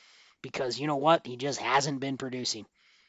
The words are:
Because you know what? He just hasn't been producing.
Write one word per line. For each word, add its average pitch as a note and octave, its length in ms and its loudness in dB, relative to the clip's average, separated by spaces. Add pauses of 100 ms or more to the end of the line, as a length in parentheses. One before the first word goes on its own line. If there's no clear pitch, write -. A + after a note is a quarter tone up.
(420)
Because B2 360 -4
you C#3+ 80 -2
know D3+ 100 2
what? D#3 300 4
He B2+ 100 -8
just C3 240 -4
hasn't C3+ 400 2
been C3+ 180 -4
producing. B2 480 -6 (420)